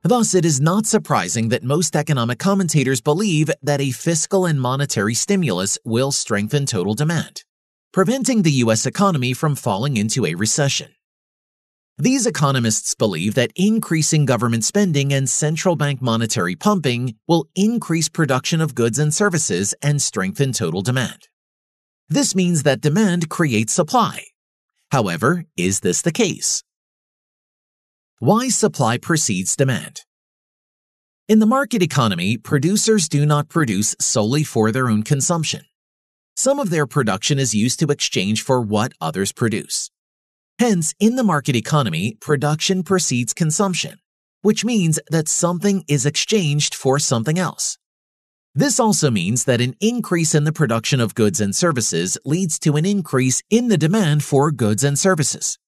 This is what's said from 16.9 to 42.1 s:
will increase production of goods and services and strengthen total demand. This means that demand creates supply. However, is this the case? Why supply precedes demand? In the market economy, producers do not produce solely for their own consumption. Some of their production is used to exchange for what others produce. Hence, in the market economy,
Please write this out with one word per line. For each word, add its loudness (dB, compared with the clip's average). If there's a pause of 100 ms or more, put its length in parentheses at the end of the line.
will 0
increase 0
production 0
of -2
goods 0
and 2
services 0
and 0
strengthen -2
total -4
demand. -4 (800)
This 0
means 2
that 0
demand 0
creates 0
supply. 0 (680)
However, 0 (120)
is 0
this 0
the 0
case? -2 (1600)
Why 2
supply 0
precedes -2
demand? -2 (1200)
In 6
the 6
market 2
economy, 0
producers 0
do 2
not 0
produce -2
solely 0
for 2
their -2
own 0
consumption. -2 (760)
Some 2
of -2
their 2
production 0
is 0
used 0
to 2
exchange -2
for 0
what -2
others -4
produce. -4 (680)
Hence, 2
in 2
the 0
market 0
economy, 0